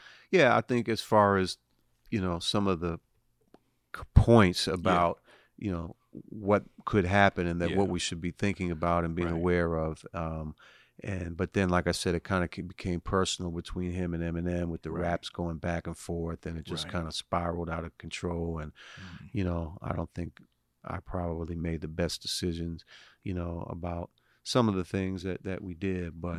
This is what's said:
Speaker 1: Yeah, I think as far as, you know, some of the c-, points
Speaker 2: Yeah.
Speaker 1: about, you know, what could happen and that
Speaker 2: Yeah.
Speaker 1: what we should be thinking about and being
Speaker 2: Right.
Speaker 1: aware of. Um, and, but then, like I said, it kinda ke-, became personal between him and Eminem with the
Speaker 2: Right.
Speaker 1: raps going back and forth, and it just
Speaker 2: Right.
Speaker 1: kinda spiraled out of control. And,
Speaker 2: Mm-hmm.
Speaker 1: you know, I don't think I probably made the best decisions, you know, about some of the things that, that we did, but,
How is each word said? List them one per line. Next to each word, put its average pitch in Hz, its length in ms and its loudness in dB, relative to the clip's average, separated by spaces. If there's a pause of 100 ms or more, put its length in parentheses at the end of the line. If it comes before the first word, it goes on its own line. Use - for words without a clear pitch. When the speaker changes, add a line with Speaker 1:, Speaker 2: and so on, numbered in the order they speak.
(300)
Speaker 1:
Yeah, 139 240 6
I 113 60 4
think 120 260 0
as 113 140 -2
far 101 380 6
as, 92 180 2 (540)
you 110 100 0
know, 90 200 0
some 104 260 0
of 92 140 2
the 82 200 -2 (960)
c-, - 60 -12 (120)
points 110 520 8
Speaker 2:
Yeah. - 80 0
Speaker 1:
about, 87 460 2 (380)
you 98 140 -4
know, 85 240 -8 (340)
what 104 340 2 (220)
could 101 180 4
happen 95 420 4
and 85 140 -2
that 85 100 0
Speaker 2:
Yeah. 76 60 -2
Speaker 1:
what 98 120 4
we 92 100 -2
should 82 240 -4
be 87 80 -2
thinking 92 400 -2
about 85 340 2
and 82 100 -2
being 85 140 0
Speaker 2:
Right. 85 80 0
Speaker 1:
aware 85 400 2
of. 80 260 -2 (120)
Um, 80 400 -6 (500)
and, 87 320 -6
but 92 160 -2
then, 95 160 4
like 90 180 2
I 87 60 4
said, 87 220 0
it 87 100 -2
kinda 90 240 0
ke-, 90 180 -10
became 90 360 -4
personal 92 480 -2
between 87 420 -6
him 87 220 -2
and 82 80 -4
Eminem 85 460 -2
with 82 120 -6
the 80 100 -8
Speaker 2:
Right. 85 120 -4
Speaker 1:
raps 87 260 -2
going 85 300 -6
back 85 280 -4
and 82 100 -8
forth, 82 500 -6
and 82 120 -6
it 78 60 -10
just 82 200 -6
Speaker 2:
Right. - 80 -10
Speaker 1:
kinda 82 200 -4
spiraled 85 560 -2
out 82 160 -4
of 82 140 -14
control. 85 600 -4
And, 76 140 -8
Speaker 2:
Mm-hmm. - 600 -18
Speaker 1:
you 101 120 0
know, 85 380 -2
I - 120 -2
don't 85 200 -4
think 82 260 -8 (420)
I 87 180 -8
probably 85 560 -4
made 82 260 -4
the 78 60 -6
best 82 340 -4
decisions, 85 640 -4 (360)
you 95 120 -4
know, 87 340 -4
about 85 420 -6 (320)
some 123 260 4
of 104 60 4
the 92 100 2
things 95 400 -2
that, 95 180 -6
that 95 180 -6
we 92 140 -10
did, 87 460 -4
but, 85 180 -4